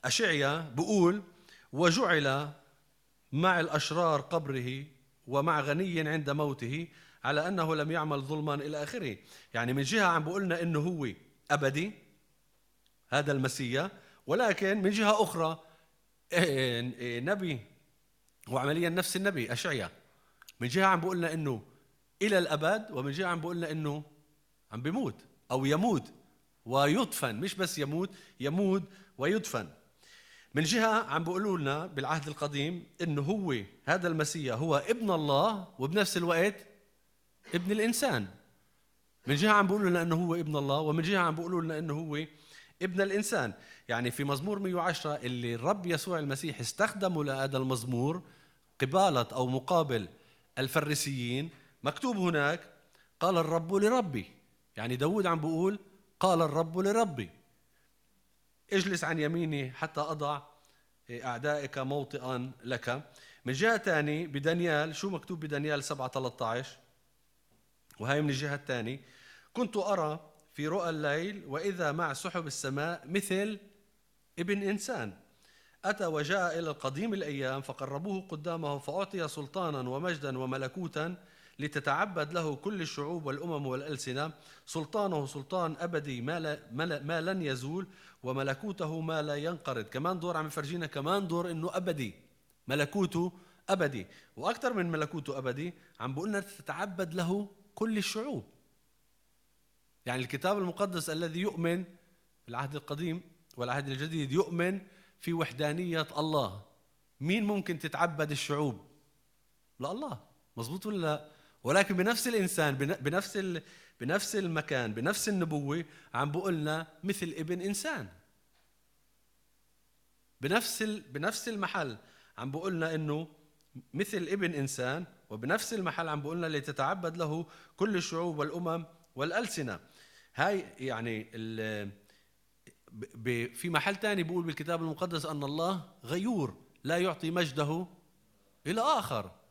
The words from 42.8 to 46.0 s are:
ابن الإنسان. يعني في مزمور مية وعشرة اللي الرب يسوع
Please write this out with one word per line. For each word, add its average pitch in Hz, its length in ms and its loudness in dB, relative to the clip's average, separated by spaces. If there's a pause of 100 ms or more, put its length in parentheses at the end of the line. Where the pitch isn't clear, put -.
ابن 185 200 0
الإنسان. 196 520 2 (340)
يعني 120 240 0
في 143 120 -4
مزمور 143 360 0
مية 185 160 -2
وعشرة 160 400 0
اللي 120 400 -2
الرب 175 300 0
يسوع 170 340 0